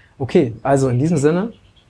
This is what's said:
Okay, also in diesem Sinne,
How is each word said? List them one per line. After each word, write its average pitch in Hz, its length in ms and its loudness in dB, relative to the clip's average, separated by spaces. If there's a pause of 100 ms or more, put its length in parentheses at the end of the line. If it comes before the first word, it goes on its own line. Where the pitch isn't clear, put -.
(180)
Okay, 131 440 0
also 135 260 2
in 123 100 -2
diesem 160 180 0
Sinne, 170 360 0 (380)